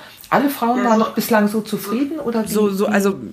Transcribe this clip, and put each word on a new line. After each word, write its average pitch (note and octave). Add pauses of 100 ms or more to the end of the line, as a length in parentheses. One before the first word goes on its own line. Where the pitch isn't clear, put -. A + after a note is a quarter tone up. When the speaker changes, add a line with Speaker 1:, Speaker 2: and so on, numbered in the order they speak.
(300)
Speaker 1:
Alle C#4
Frauen A#3+
Speaker 2:
Ja, B3
Speaker 1:
waren A3
Speaker 2:
so A3
Speaker 1:
doch -
bislang G#3
so G#3+
zufrieden, B3+
oder A#3
wie? F3
Speaker 2:
So, G#3
so, G3
also G3 (120)